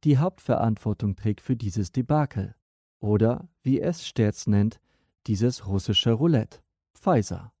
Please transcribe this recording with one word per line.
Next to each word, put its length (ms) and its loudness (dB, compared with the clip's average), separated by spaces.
die 140 4
Hauptverantwortung 960 -2
trägt 240 -4
für 160 -4
dieses 360 -4
Debakel. 640 -2
Oder, 500 0
wie 180 0
es 260 -4
Sterz 400 -2
nennt, 340 2
dieses 400 -2
russische 460 0
Roulette, 480 0
Pfizer. 640 -2